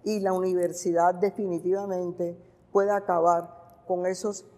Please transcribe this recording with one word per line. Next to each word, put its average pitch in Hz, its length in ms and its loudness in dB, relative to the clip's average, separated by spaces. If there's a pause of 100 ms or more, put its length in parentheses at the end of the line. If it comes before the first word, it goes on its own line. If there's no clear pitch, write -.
y 208 160 -2
la 190 120 0
universidad 180 800 2
definitivamente 180 1200 -2 (360)
pueda 202 240 4
acabar 175 640 2 (280)
con 180 200 -2
esos 196 380 -6 (140)